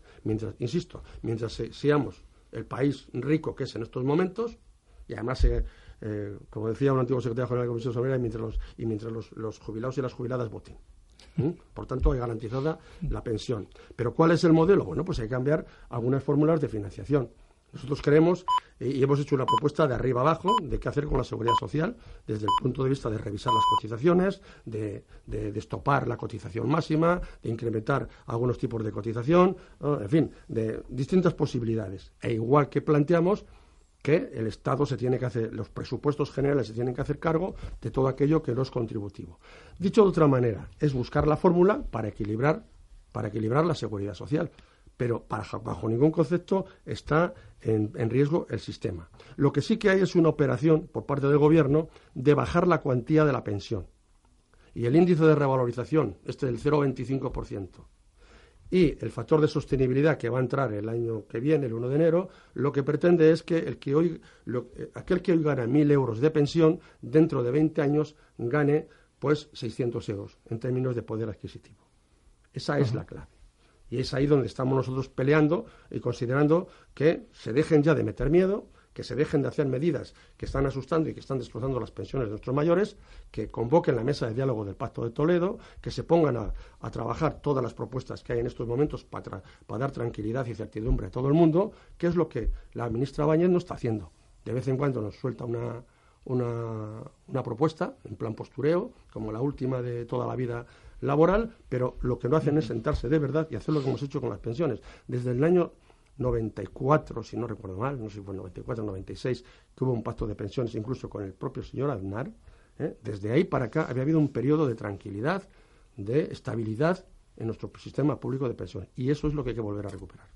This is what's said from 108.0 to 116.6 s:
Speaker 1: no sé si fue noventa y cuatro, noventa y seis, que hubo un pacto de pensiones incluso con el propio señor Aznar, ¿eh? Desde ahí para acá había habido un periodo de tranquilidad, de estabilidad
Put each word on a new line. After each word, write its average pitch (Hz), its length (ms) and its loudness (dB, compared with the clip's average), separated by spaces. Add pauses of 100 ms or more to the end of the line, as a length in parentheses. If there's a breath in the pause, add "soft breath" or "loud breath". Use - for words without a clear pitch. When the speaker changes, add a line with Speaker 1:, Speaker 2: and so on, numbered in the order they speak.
Speaker 1:
no 107 80 -8
sé 101 120 -14
si - 20 -12
fue 98 120 -12
noventa 95 260 -12
y - 20 -12
cuatro, 113 220 -6
noventa 98 280 -8
y 95 40 -12
seis, 127 280 -4 (320 soft breath)
que - 80 -2
hubo 127 80 2
un 113 100 -2
pacto 117 240 -6
de 107 80 -6
pensiones 110 420 -4
incluso 110 340 -6
con 104 140 -8
el 95 100 -10
propio 131 280 -8
señor 139 280 -4
Aznar, 107 400 -6 (480 soft breath)
¿eh? 139 240 -6
Desde 107 300 -6
ahí 165 120 6
para 131 220 -2
acá 156 200 -2
había 123 160 -4
habido 160 160 4
un 151 100 4
periodo 147 380 2
de 113 100 0
tranquilidad, 110 680 -6 (500 soft breath)
de 113 260 0 (100)
estabilidad 117 720 -2 (320)